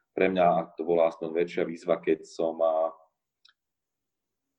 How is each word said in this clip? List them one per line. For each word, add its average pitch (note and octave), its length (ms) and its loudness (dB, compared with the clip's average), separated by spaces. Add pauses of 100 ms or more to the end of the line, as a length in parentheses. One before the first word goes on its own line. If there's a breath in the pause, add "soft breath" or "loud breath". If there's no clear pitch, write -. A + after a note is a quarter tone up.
(120)
pre F#2 160 2
mňa, E2+ 480 2
to D#2+ 80 -8
bola E2 240 2
aspoň E2 240 -6
väčšia F2 320 -2
výzva, E2 320 -2
keď D#2+ 320 -2
som, E2 320 -4
a, D#2+ 320 0 (1700)